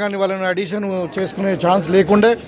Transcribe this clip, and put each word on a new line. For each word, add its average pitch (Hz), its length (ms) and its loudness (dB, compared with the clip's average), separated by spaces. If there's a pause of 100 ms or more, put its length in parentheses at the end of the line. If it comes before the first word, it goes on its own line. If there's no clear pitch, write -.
కానీ 202 200 -4
వాళ్ళను 190 300 -2
అడిషన్ 196 340 -4 (300)
చేసుకునే 190 380 -2 (100)
ఛాన్స్ 175 320 2
లేకుండే. 208 360 4 (160)